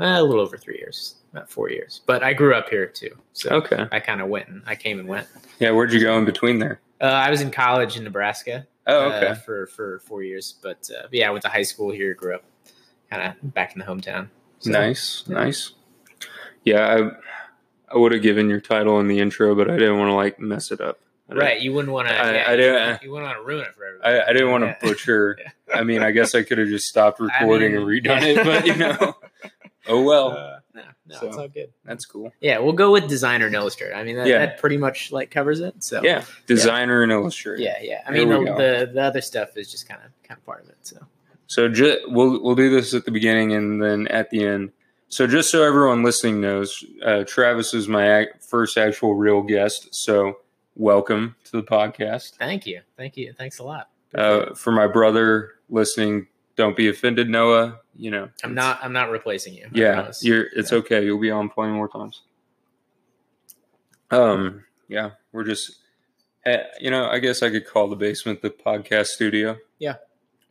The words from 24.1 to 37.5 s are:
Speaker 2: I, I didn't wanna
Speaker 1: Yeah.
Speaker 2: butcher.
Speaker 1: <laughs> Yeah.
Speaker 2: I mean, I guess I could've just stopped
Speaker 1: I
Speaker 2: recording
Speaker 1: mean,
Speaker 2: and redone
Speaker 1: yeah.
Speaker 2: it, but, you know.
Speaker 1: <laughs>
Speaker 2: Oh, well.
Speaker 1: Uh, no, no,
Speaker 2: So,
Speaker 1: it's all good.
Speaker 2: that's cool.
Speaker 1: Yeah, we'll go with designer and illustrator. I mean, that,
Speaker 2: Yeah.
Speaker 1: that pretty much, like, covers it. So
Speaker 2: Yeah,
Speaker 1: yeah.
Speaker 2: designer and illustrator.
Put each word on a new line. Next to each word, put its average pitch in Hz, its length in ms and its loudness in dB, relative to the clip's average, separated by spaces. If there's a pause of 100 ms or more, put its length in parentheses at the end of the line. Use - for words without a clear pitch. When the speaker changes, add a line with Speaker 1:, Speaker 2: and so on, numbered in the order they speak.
Speaker 2:
I, 120 140 2
I - 20 4
didn't 127 200 4
wanna 120 140 2
Speaker 1:
Yeah. - 140 -6
Speaker 2:
butcher. 104 600 0
Speaker 1:
<laughs> - 60 -18 (200)
Yeah. - 120 -2
Speaker 2:
I - 20 0
mean, 113 180 0
I 110 120 2
guess 113 240 2
I 113 80 2
could've 110 240 0
just 104 180 -4
stopped 107 340 4
Speaker 1:
I 117 40 -4
Speaker 2:
recording 110 480 4
Speaker 1:
mean, 104 100 0
Speaker 2:
and 101 60 -4
redone 123 320 2
Speaker 1:
yeah. 151 200 4
Speaker 2:
it, - 40 4
but, 160 220 2
you 160 100 2
know. 156 440 0
Speaker 1:
<laughs> - 40 -20 (640)
Speaker 2:
Oh, 120 140 4
well. 139 280 6
Speaker 1:
Uh, - 280 -12 (160)
no, 117 80 -20 (240)
no, 156 100 -20
Speaker 2:
So, 123 120 -10
Speaker 1:
it's 110 80 -14
all 143 120 -12
good. 143 240 -16 (120)
Speaker 2:
that's 117 220 -14
cool. 110 340 -16
Speaker 1:
Yeah, 135 180 0
we'll 135 140 0
go 196 200 4
with 185 160 4
designer 120 380 0
and 104 80 -2
illustrator. 101 400 -6
I 104 80 -10
mean, 117 140 -8
that, 123 120 -2
Speaker 2:
Yeah. 120 100 6
Speaker 1:
that 151 200 -2
pretty 147 180 0
much, 135 360 -4
like, 135 200 -8
covers 147 280 -2
it. 180 220 -12
So 113 200 -6
Speaker 2:
Yeah, 156 160 2
Speaker 1:
yeah. - 60 -12 (220)
Speaker 2:
designer 120 580 2
and 113 80 4
illustrator. 107 500 -4